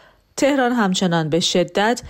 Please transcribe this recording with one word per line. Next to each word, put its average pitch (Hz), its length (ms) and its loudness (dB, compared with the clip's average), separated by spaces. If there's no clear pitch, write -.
تهران 262 360 2
همچنان 185 560 0
به 165 120 0
شدت 196 680 0